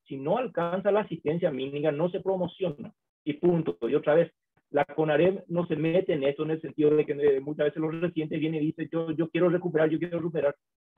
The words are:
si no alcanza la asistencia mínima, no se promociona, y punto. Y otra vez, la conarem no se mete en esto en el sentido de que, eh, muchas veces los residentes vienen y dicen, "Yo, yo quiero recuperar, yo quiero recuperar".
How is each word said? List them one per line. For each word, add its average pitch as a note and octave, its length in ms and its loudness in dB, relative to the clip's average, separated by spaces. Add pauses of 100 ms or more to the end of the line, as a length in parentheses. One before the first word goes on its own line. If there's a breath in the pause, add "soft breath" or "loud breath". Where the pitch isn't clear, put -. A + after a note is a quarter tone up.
si C#3 80 -10
no D3 220 0
alcanza F3+ 520 -2
la G#3 120 4
asistencia E3+ 500 -2
mínima, C#3+ 400 -2
no E3 180 0
se F3+ 120 -6
promociona, F3+ 720 -4 (320)
y D3 80 -2
punto. E3 480 2
Y A#2 120 0
otra D3+ 220 2
vez, E3 160 4 (400)
la D3 140 2
conarem D#3+ 640 2
no F3 200 -2
se D#3+ 80 -2
mete E3 380 0
en C#3+ 100 0
esto C#3+ 200 0
en D#3 80 -2
el D#3+ 100 -2
sentido D3 340 2
de D3+ 100 4
que, D3+ 60 -6
eh, C#3+ 300 2
muchas D3 240 -2
veces D3+ 160 -2
los D#3 180 -2
residentes E3 400 -2
vienen D#3 240 -2
y D3+ 40 0
dicen, D#3+ 220 -6
"Yo, E3 220 -4
yo D#3+ 180 -2
quiero F3 200 2
recuperar, E3 400 2
yo D#3 100 0
quiero E3+ 200 -4
recuperar". D#3 360 -2 (420)